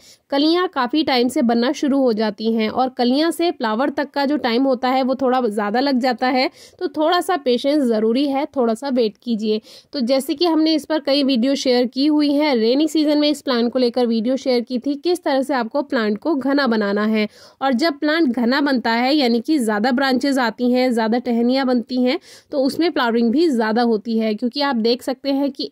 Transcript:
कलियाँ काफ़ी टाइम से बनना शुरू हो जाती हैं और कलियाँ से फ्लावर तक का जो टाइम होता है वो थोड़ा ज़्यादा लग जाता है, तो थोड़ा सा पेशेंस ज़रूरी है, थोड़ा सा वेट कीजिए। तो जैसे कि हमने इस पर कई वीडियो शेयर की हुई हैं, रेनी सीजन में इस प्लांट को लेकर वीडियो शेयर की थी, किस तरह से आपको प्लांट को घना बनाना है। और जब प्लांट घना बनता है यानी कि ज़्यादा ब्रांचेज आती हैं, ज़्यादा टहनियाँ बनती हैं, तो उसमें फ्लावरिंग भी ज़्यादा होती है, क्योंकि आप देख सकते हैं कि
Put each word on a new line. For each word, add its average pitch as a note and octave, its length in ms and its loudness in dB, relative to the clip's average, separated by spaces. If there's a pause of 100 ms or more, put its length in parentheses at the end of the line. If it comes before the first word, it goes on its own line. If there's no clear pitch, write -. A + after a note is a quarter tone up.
(300)
कलियाँ D#4+ 380 2
काफ़ी C#4 360 -2
टाइम B3+ 240 2
से D4+ 140 0
बनना A#3 300 2
शुरू C#4 260 0
हो C4 140 2
जाती A3 420 -2
हैं A3+ 160 0
और B3+ 180 0
कलियाँ B3+ 420 0
से E4+ 220 0
फ्लावर A#3 380 -2
तक C#4 200 -4
का C#4+ 140 -2
जो D4 140 0
टाइम A#3+ 240 0
होता C4 260 0
है C4 140 2
वो C4 120 0
थोड़ा B3+ 280 0
ज़्यादा G#3 380 -2
लग C#4 180 0
जाता B3+ 300 0
है, C4 220 0 (280)
तो F4+ 100 -4
थोड़ा D#4 320 0
सा F4+ 160 -2
पेशेंस C#4 480 0
ज़रूरी A#3 440 2
है, C4+ 180 -2
थोड़ा A#3 280 -2
सा C#4 160 -8
वेट A#3+ 280 0
कीजिए। A3 420 -4 (340)
तो D4 80 -4
जैसे C4+ 320 0
कि F4 120 0
हमने D#4+ 280 2
इस D4+ 120 -2
पर D#4 140 -2
कई C#4+ 240 0
वीडियो C4+ 320 2
शेयर B3 300 0
की C4 200 -2
हुई D4 260 2
हैं, C#4+ 240 2
रेनी B3+ 320 2
सीजन D4+ 300 2
में D4 120 2
इस D4 120 -4
प्लांट A#3+ 300 0
को C4 60 -2
लेकर B3 280 0
वीडियो A3+ 320 0
शेयर B3 240 0
की B3 160 -6
थी, C#4+ 180 -4
किस E4+ 280 -2
तरह C#4 180 0
से C#4 120 -2
आपको B3 300 -4
प्लांट A3 340 -2
को D#4+ 180 -2
घना C#4 300 0
बनाना G#3 400 0
है। G#3+ 220 0 (320)
और C4+ 140 0
जब C#4+ 240 0
प्लांट D#4 300 0
घना B3 340 0
बनता C4 300 0
है B3 220 0
यानी A#3 260 2
कि D#4 200 0
ज़्यादा A3 320 0
ब्रांचेज C4+ 480 0
आती A#3+ 320 0
हैं, B3+ 200 2
ज़्यादा A3 280 0
टहनियाँ B3 460 0
बनती B3+ 160 0 (120)
हैं, B3+ 240 0 (340)
तो D4 60 -2
उसमें C#4+ 320 0
फ्लावरिंग A#3 420 0
भी E4 160 2
ज़्यादा A3+ 360 0
होती A3+ 340 0
है, A3 160 0
क्योंकि B3 280 -4
आप C#4 160 0
देख A#3 240 0
सकते C#4 300 -4
हैं C#4 200 0
कि - 200 -10